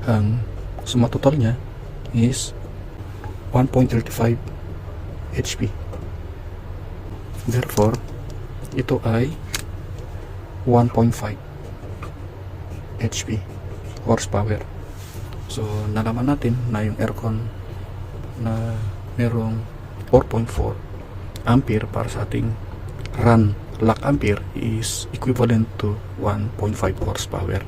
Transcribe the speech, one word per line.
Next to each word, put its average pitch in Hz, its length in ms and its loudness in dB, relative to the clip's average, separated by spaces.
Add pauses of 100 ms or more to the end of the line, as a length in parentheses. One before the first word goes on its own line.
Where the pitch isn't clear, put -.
ang 110 400 4 (400)
suma 120 240 4
total 156 320 4
niya 113 140 6 (580)
is 117 400 4 (1000)
one 127 100 6
point 127 240 6
thirty-five 117 480 2 (960)
H - 240 -2
P. - 160 -2 (1800)
Therefore, 113 480 4 (800)
ito 131 320 2
ay 120 240 4 (1400)
one 120 240 8
point 117 240 6
five 104 240 -4 (1600)
H - 240 -2
P 107 160 -2 (640)
horsepower. 107 560 2 (880)
So, 110 160 -4 (320)
nalaman 113 320 2
natin 123 400 2
na 107 160 0
yung 104 160 0
aircon 110 400 0 (1040)
na 113 320 0 (400)
merong 113 480 2 (480)
four 131 160 8
point 113 220 0
four - 260 0 (720)
ampere 110 400 4
para 113 200 -2
sa - 200 -4
ating 113 240 0 (680)
run 110 360 8 (260)
lock 110 240 4
ampere 139 340 4 (160)
is - 560 -2
equivalent 117 540 4 (100)
to 104 220 0 (180)
one 104 400 0
point 104 220 0
five 95 240 2
horsepower. 95 640 -2